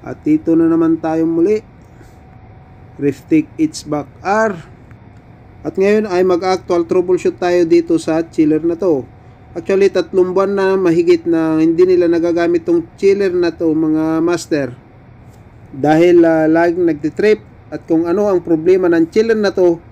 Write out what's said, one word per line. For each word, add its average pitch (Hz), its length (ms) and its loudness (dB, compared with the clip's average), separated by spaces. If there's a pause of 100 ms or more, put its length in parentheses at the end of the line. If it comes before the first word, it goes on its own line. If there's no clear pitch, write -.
At - 240 -14
dito 156 320 0
na 165 160 2
naman 165 320 0
tayo 160 240 -2
muli. 175 320 0 (1400)
Riftic 143 480 -2 (160)
H-Back 147 480 -6 (160)
R. 208 320 -2 (1120)
At - 80 -10
ngayon 208 320 0
ay 180 160 0
mag-actual 180 640 -2
troubleshoot 180 480 0
tayo 175 320 0
dito 170 320 2
sa 165 240 -4
chiller 156 400 0
na 170 160 0
to. 151 240 0 (480)
Actually, 190 400 0
tatlong 185 400 -2
buwan 196 240 0
na 190 100 0 (140)
mahigit 170 480 2
na 160 320 0
hindi 165 240 2
nila 175 240 2
nagagamit 170 560 0
tong 170 320 -2
chiller 196 400 0
na 175 160 -2
to, 165 240 -4
mga 160 480 -2
master. 156 480 -4 (1040)
Dahil, 165 480 4
ah, 160 240 2
laging 170 400 0
nagtitrip. 165 560 -2 (240)
At 151 160 -14
kung 170 240 0
ano 202 240 0
ang 180 80 0
problema 175 480 0
ng 165 240 0
chiller 220 240 0
na 202 160 -2
to 175 240 2 (160)